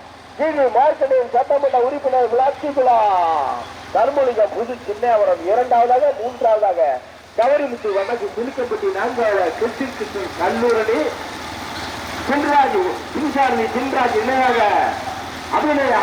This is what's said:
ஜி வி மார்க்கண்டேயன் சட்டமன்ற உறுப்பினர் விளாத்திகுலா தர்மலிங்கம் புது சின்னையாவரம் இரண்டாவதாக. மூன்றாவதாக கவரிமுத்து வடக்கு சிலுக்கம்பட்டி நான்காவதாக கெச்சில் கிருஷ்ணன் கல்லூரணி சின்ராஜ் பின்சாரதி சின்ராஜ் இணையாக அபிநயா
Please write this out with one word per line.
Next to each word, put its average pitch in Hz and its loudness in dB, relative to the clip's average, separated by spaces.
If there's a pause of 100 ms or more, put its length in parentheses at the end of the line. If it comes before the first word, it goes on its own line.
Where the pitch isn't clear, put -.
(380)
ஜி 302 -2 (100)
வி 277 4 (100)
மார்க்கண்டேயன் 269 2
சட்டமன்ற 269 2
உறுப்பினர் 254 0
விளாத்திகுலா 269 2 (960)
தர்மலிங்கம் 240 2
புது 233 -4 (140)
சின்னையாவரம் 208 2
இரண்டாவதாக. 247 4 (140)
மூன்றாவதாக 220 0 (600)
கவரிமுத்து 247 0
வடக்கு 202 -2
சிலுக்கம்பட்டி 233 -4 (120)
நான்காவதாக 214 0
கெச்சில் 247 -4
கிருஷ்ணன் 190 -8
கல்லூரணி 226 2 (1300)
சின்ராஜ் 277 2 (360)
பின்சாரதி 254 0 (100)
சின்ராஜ் 254 0
இணையாக 254 2 (960)
அபிநயா 277 2